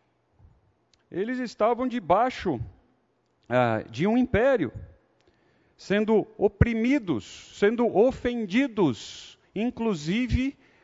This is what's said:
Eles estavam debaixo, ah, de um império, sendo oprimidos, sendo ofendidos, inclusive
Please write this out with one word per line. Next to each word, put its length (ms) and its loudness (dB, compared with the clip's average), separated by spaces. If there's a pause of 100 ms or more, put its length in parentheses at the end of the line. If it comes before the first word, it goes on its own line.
(1120)
Eles 280 -4
estavam 480 0
debaixo, 760 0 (880)
ah, 400 2
de 180 -2
um 120 2
império, 540 2 (1040)
sendo 500 2 (100)
oprimidos, 1200 0
sendo 300 2 (100)
ofendidos, 1400 0 (160)
inclusive 1040 -2 (260)